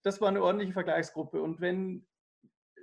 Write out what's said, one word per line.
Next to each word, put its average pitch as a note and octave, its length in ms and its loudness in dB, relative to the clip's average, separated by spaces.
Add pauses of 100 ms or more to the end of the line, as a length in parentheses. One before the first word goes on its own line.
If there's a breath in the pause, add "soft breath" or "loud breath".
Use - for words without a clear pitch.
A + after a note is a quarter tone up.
das G3 180 0
war G#3 80 4
eine G3 140 2
ordentliche F#3 300 2
Vergleichsgruppe. E3 680 -2
Und D#3+ 200 -4
wenn F#3 460 -2 (760)